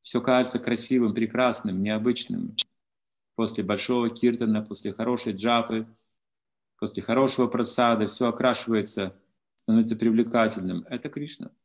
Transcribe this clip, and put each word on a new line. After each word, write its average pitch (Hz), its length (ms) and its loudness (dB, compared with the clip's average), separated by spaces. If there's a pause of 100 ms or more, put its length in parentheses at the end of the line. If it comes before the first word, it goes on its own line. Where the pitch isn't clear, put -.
Все - 200 -4
кажется 127 380 2
красивым, 120 560 0
прекрасным, 113 680 0
необычным. 107 720 -2 (760)
После 110 300 -2
большого 117 440 0
киртана, 117 540 2
после 104 300 -8
хорошей 117 420 -2
джапы, 113 520 0 (920)
после - 240 -6
хорошего 127 460 2
прасада 117 580 2
все 120 220 -2
окрашивается, 113 840 0 (420)
становится 113 400 2
привлекательным. 110 920 2
Это 131 200 -8
Кришна. - 420 -12 (140)